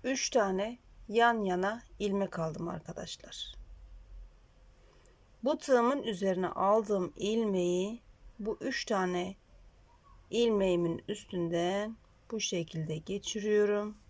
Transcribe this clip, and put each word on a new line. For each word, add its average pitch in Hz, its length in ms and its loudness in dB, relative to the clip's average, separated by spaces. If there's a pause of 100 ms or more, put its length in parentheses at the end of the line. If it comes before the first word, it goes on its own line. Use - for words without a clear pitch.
Üç 254 260 -2
tane 208 480 2 (300)
yan 233 360 4
yana 190 380 0 (160)
ilmek 196 400 0
aldım 160 300 -4
arkadaşlar. - 840 -10 (1900)
Bu 269 140 2
tığımın 254 440 4
üzerine 190 460 0
aldığım 202 680 2
ilmeği 202 840 0 (360)
bu 220 220 -6
üç - 240 -4
tane 185 500 -2 (960)
ilmeğimin 190 760 2
üstünden 185 880 -2 (340)
bu 220 100 -4
şekilde 160 560 -4
geçiriyorum. 208 1000 0 (140)